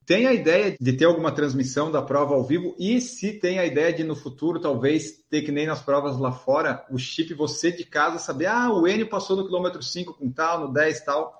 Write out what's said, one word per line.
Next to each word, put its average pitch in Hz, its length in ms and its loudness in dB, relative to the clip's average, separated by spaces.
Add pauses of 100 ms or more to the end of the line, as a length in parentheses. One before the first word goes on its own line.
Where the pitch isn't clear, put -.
Tem 220 220 4
a 262 60 4
ideia 180 440 2
de 127 140 0
ter 131 140 2
alguma 165 260 4
transmissão 143 580 -2
da 151 120 0
prova 143 340 0
ao 127 80 4
vivo? 175 340 -2
E 214 220 0
se 214 400 -6
tem 180 180 0
a 180 80 2
ideia 156 280 2
de, 160 100 -4
no 156 140 -4
futuro, 156 420 -4
talvez, 147 680 0
ter 151 140 0
que 147 80 -4
nem 147 140 -2
nas 160 160 -4
provas 143 380 0
lá 131 100 0
fora, 135 640 0
o 131 60 -2
chip 156 360 -6
você 151 380 -2
de 175 140 -8
casa 165 340 0
saber, 156 280 -4
ah, 240 220 0
o 185 160 4
Enio 208 220 2
passou 190 300 -2
no 190 80 -2
quilômetro 180 360 -2
cinco 175 320 -8
com 135 160 -6
tal, 160 300 -2
no 139 140 -6
dez 151 320 2
tal. 147 340 -2